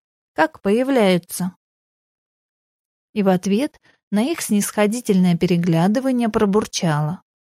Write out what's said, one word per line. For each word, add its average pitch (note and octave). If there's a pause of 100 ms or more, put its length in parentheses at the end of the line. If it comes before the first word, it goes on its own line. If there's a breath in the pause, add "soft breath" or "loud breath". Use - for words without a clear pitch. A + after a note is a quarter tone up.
(340)
«Как D#4
появляются?» G3+ (1600)
И G#3
в G3
ответ G3 (320 soft breath)
на G3+
их D#4+
снисходительное G3+
переглядывание F#3+
пробурчала. F#3+ (280)